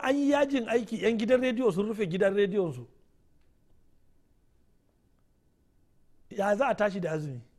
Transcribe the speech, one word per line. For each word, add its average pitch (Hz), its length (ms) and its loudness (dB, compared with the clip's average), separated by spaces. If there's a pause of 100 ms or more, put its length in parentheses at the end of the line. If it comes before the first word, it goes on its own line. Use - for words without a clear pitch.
an 262 140 2
yi 285 140 2
yajin 277 380 2
aiki, 226 340 -2
yan 220 160 2
gidan 240 220 4
rediyo 247 320 2
sun 202 160 -2
rufe 214 180 -4
gidan 190 280 0
rediyonsu, 185 520 -2 (3500)
ya 202 260 0
za 262 120 0
a 220 60 0
tashi 202 260 -2
da 165 120 -4
azumi? 147 280 -6 (180)